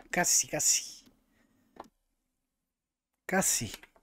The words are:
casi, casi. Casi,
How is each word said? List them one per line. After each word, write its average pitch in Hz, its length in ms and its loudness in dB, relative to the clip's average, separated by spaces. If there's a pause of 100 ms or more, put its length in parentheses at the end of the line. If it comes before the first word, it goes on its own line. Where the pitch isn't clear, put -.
casi, - 380 2
casi. - 580 0 (2250)
Casi, 185 460 0 (320)